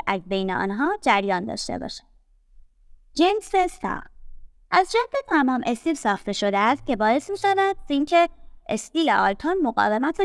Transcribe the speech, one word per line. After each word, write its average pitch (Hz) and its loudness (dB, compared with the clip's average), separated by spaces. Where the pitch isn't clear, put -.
از 196 -2
بین 190 -4
آنها 214 -2
جریان 202 2
داشته - -6
باشد. - -10
جنس 403 0
ساخت. - -2
از 370 4
جنس 480 0
تمام 262 2
استیل 240 -2
ساخته 202 -2
شده 202 0
است 226 2
که 254 0
باعث 220 2
می‌شود 392 2
سینک 339 2
استیل 294 -2
آلتون 202 2
مقاومت 226 0